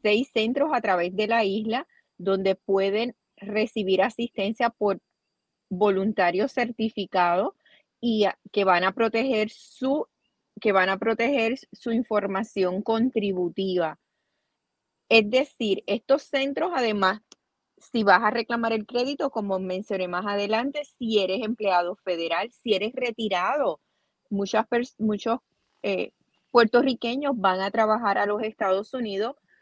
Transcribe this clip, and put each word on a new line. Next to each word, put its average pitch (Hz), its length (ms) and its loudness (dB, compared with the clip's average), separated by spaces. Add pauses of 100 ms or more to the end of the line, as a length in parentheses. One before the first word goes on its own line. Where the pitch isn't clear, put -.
seis 214 320 2
centros 262 400 0
a 240 80 0
través 185 340 0
de 208 120 0
la 226 160 2
isla 220 440 -2 (300)
donde 190 380 0
pueden 196 600 -2 (200)
recibir 202 680 0
asistencia 226 680 -2
por 202 280 -2 (680)
voluntarios 196 840 0
certificados 214 1000 -2 (480)
y 220 240 2
a-, - 120 -2 (140)
que 202 120 0
van 185 200 4
a 190 100 0
proteger 226 560 0
su, - 580 -6 (520)
que 208 120 2
van 190 180 4
a 190 80 0
proteger 226 600 0 (140)
su - 200 -8
información 196 920 0
contributiva. 190 1160 0 (1080)
Es 220 200 6
decir, 240 580 0
estos 247 360 0
centros, 277 520 -4
además, 214 460 0 (560)
si - 260 -4
vas 196 200 6
a 214 80 2
reclamar 233 420 -2
el 214 140 -4
crédito, 269 420 -4
como 196 300 -4
mencioné 185 480 -4
más 180 180 -4
adelante, 214 560 -2 (160)
si 220 220 0
eres 190 240 0
empleado 190 520 0
federal, 170 560 -4
si - 220 -4
eres 208 220 -2
retirado, 220 840 -2 (520)
muchas 202 360 0
pers-, 247 300 -2
muchos, 214 420 -2 (440)
eh, 196 280 -4 (380)
puertorriqueños 247 880 2
van 190 240 2
a 196 80 -2
trabajar 214 480 2
a 208 80 2
los 208 160 -2
Estados 214 540 -2
Unidos 220 400 -4 (260)